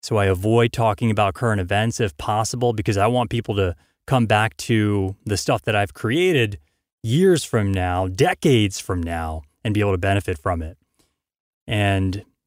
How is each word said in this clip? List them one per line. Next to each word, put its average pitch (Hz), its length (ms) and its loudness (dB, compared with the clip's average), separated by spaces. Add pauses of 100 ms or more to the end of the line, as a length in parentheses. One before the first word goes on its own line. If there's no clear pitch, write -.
So 113 140 -4
I 101 80 2
avoid 107 480 2
talking 113 380 0
about 101 240 0
current 117 260 0
events 107 400 -2
if 107 160 -2
possible, 117 560 -2
because 107 240 -2
I 101 100 2
want 120 220 0
people 113 280 -4
to 92 200 0 (300)
come 123 180 2
back 107 320 2
to 101 580 0 (120)
the 104 100 -2
stuff 120 280 -2
that 107 120 0
I've 101 160 0
created 127 640 0 (440)
years 160 420 4
from 104 260 0
now, 92 380 0
decades 113 720 2
from 90 220 -4
now, 82 400 -6 (200)
and 110 120 -2
be 104 60 2
able 101 120 2
to 92 60 0
benefit 98 400 -2
from 87 240 -4
it. 80 160 -12 (880)
And, 98 580 0 (220)